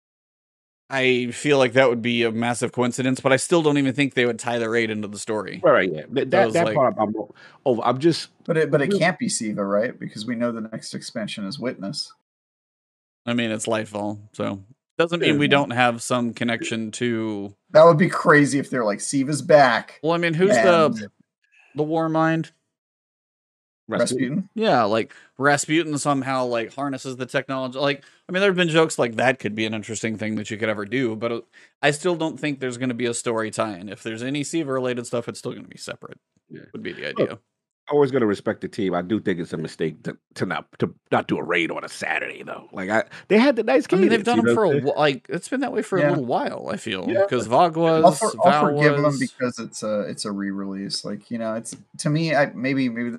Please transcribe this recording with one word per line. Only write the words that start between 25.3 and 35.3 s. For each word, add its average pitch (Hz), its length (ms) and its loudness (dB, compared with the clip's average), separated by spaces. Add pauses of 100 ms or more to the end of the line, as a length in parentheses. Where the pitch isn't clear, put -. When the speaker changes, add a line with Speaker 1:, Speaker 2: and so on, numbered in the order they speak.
Speaker 1:
Rasputin 151 600 0
somehow, 135 480 -2
like, 117 280 -4
harnesses 135 420 -8
the 127 100 -8
technology. 131 540 -6
Like, 143 240 -2 (240)
I - 60 -10
mean, 185 80 0
there 202 80 4
have 185 80 2
been 180 100 4
jokes 160 320 4
like 120 160 0
that 123 240 2
could 107 160 -4
be 110 100 -2
an 110 80 -4
interesting 110 440 -6
thing 107 180 -4
that 104 160 -6
you 110 60 -8
could 110 120 -4
ever 104 160 -4
do, 113 300 -2
but, 117 160 -4
uh, 117 100 -6 (400)
I 147 100 4
still 175 260 0
don't 160 200 -6
think 143 220 -4
there's 127 180 -4
gonna 127 160 -2
be 123 120 -4
a 117 80 0
story 113 360 -2
tie-in. 104 380 -4
If 98 160 -14
there's 113 200 -8
any 139 200 -4
Siva-related 131 640 -4
stuff, 123 220 -4
it's 110 100 -10